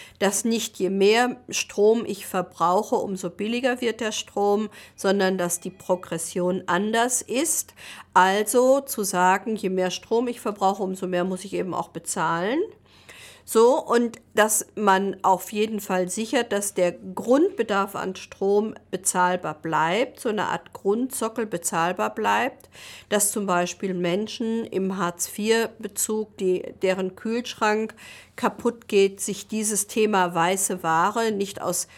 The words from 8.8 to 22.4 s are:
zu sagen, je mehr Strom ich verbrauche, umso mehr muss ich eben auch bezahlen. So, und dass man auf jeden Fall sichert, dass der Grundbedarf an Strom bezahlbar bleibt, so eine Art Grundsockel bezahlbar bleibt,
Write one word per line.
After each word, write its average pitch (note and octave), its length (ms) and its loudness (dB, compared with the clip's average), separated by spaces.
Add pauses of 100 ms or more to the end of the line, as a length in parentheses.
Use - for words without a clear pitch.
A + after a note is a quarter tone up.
zu C#4 240 -4
sagen, F#3 500 2
je F#3+ 160 -4
mehr F#3 220 0
Strom A#3 340 -2
ich A#3+ 140 -6
verbrauche, G3+ 420 0
umso F#3 240 -4
mehr F3+ 160 0
muss F#3 220 -4
ich F#3+ 80 -14
eben F3 220 -4
auch - 160 -6
bezahlen. E3+ 680 -2 (840)
So, - 400 4
und A#3+ 360 0 (160)
dass G#3+ 400 2
man G3 460 2
auf - 280 2
jeden G#3+ 300 -2
Fall F#3 280 -2
sichert, A#3 440 -2
dass G3+ 220 -2
der F3 180 2
Grundbedarf G3+ 1040 0
an F#3+ 180 -4
Strom G3+ 640 0 (160)
bezahlbar F3+ 680 0
bleibt, E3 600 -2
so - 80 -4
eine G#3 180 -2
Art - 260 -6
Grundsockel A3+ 760 -4
bezahlbar F#3 680 -2
bleibt, G#3+ 560 -2 (380)